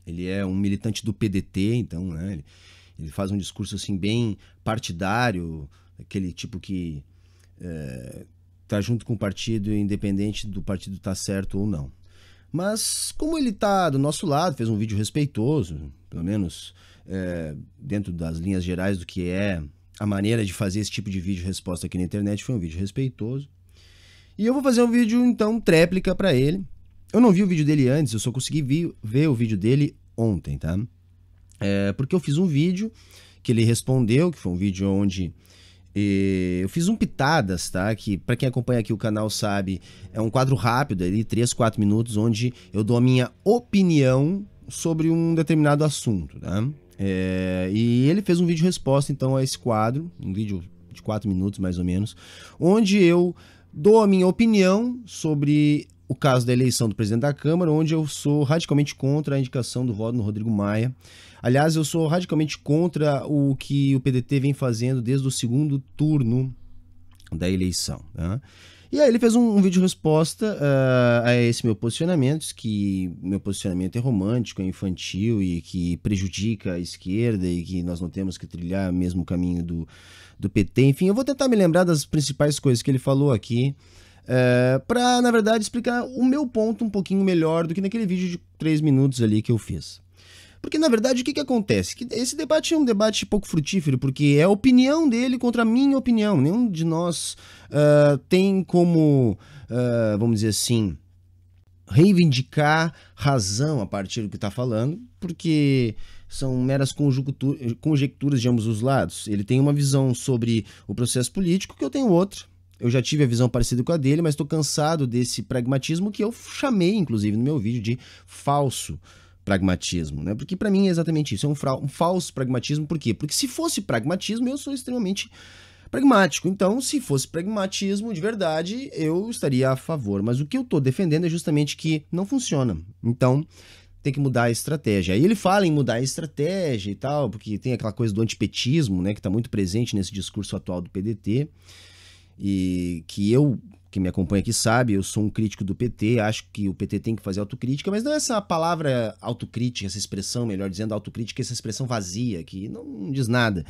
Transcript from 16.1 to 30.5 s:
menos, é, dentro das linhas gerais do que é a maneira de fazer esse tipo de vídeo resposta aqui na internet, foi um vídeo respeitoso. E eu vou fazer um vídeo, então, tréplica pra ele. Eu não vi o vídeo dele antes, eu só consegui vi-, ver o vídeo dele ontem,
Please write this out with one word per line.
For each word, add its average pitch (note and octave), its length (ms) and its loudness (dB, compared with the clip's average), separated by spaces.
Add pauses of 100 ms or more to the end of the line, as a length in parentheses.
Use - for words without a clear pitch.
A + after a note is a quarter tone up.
menos, F#2+ 520 -4 (320)
é, F2 480 -6 (240)
dentro F#2+ 340 -6
das E2 260 -6
linhas F#2 240 -2
gerais F2+ 360 -2
do E2+ 60 -14
que F2+ 240 -8
é F#2 340 -4 (360)
a G#2+ 80 -4
maneira G#2 380 0
de F#2+ 80 -6
fazer G2+ 280 -4
esse G2+ 100 -6
tipo G2+ 200 -8
de F#2+ 100 -4
vídeo F2 240 -6
resposta F#2 420 -8
aqui F2+ 120 -6
na F2+ 60 -2
internet, G2+ 400 -4
foi B2+ 100 -4
um G#2 60 -2
vídeo E2 180 -8
respeitoso. B2+ 720 -6 (880)
E G#3 100 -2
eu B3+ 80 4
vou C#4+ 80 -2
fazer A#3+ 200 4
um A#3+ 80 4
vídeo, A#3+ 340 4
então, A3+ 360 2
tréplica F3 540 4
pra F#3 200 2
ele. D#3 300 2 (480)
Eu G#3 80 6
não A#3+ 120 8
vi F3+ 100 4
o G3+ 40 2
vídeo D#3+ 180 2
dele C#3+ 240 4
antes, C3+ 240 2
eu A2 60 -2
só A#2 140 -4
consegui C3 300 -4
vi-, D3 400 0
ver C3 260 2
o C3+ 60 2
vídeo A2 240 0
dele C3+ 360 2 (220)
ontem, F#2 420 0